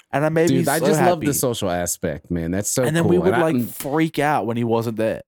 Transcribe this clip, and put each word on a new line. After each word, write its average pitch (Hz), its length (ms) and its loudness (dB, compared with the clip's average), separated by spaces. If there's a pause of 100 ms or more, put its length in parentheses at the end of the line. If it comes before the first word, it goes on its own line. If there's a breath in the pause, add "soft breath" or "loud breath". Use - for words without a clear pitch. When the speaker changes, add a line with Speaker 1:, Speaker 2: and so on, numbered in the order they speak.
(100)
Speaker 1:
And 143 140 0
I 156 60 2
made 160 180 2
Speaker 2:
Dude, 131 180 2
Speaker 1:
me 135 60 2
Speaker 2:
I 156 60 2
Speaker 1:
so - 80 0
Speaker 2:
just 156 140 4
Speaker 1:
happy. 156 100 4
Speaker 2:
love 175 120 0
the 143 120 0
social 113 360 -2
aspect, 87 600 -4
man. 82 220 -4
That's 101 180 -2
so 131 140 -2
Speaker 1:
And 139 120 0
then 170 60 2
Speaker 2:
cool. 160 80 2
Speaker 1:
we 180 80 4
would, 175 160 2
Speaker 2:
And - 20 2
I 135 60 2
Speaker 1:
like, 160 140 2
Speaker 2:
mm 117 120 -2
Speaker 1:
freak 156 520 -2
out 139 260 0
when 117 100 -2
he 120 80 -2
wasn't 113 320 0
there. 110 320 -2